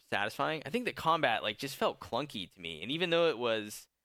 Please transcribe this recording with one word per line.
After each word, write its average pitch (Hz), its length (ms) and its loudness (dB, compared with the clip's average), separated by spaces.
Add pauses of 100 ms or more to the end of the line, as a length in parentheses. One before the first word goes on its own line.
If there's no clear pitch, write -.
(120)
satisfying. 139 540 -2
I - 40 -8
think 240 160 -2
the 143 60 -4
combat, 143 500 2
like, 104 160 -2
just 139 180 -6
felt 190 240 0
clunky 120 520 -4
to 95 80 -20
me. 82 220 -6
And 107 80 -4
even 165 200 0
though 165 180 6
it 117 100 2
was 110 480 -2 (180)